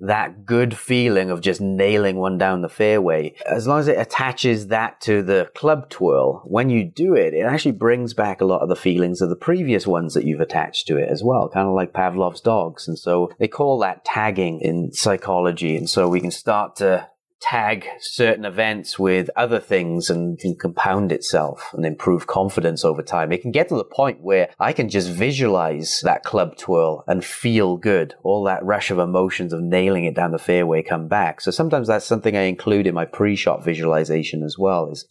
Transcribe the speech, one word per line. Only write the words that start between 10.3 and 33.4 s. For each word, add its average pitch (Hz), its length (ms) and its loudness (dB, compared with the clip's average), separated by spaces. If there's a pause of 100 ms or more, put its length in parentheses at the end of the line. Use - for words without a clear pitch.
attached - 480 -2
to 78 80 2
it 71 120 0
as - 140 -2
well, 120 260 2
kind 95 200 0
of 95 60 0
like 92 180 -2
Pavlov's 90 480 -2
dogs. 92 480 -2
And 80 100 -6
so 87 400 0
they 107 100 0
call 139 300 0
that 95 260 -2
tagging 95 560 -2
in 82 320 -2
psychology. 90 840 0
And 85 120 -6
so 90 200 2
we 90 120 2
can 87 120 -6
start 104 440 -2
to 92 320 0 (300)
tag 107 480 -2 (140)
certain 110 440 0
events 104 540 -2
with 92 380 2
other 117 240 0
things 85 500 -2
and 85 280 -2
can 87 180 -4
compound 95 560 -2
itself - 600 -2
and 80 100 -4
improve 82 420 0
confidence 85 580 -2
over 78 180 0
time. 80 280 -2
It 90 120 -2
can 120 100 -6
get 160 160 0
to 156 80 -2
the 104 80 -2
point 135 360 -2
where 92 280 2 (100)
I 120 140 0
can 120 160 -2
just 90 220 -2
visualize 90 920 0
that 87 220 0
club 90 320 -2
twirl 82 500 0
and 92 180 -2
feel 107 520 0
good, 87 460 0
all 101 220 0
that 92 200 -2
rush 101 260 0
of 92 80 0
emotions 90 540 0
of 82 80 -4
nailing 90 460 2
it 76 80 -4
down 87 180 0
the 82 60 -4
fairway 85 440 2
come 82 260 -6
back. 92 320 0
So 95 100 -2
sometimes 151 380 0
that's 107 180 0
something 107 300 0
I 98 60 2
include 95 440 2
in 87 80 2
my 82 100 0
pre-shot - 580 0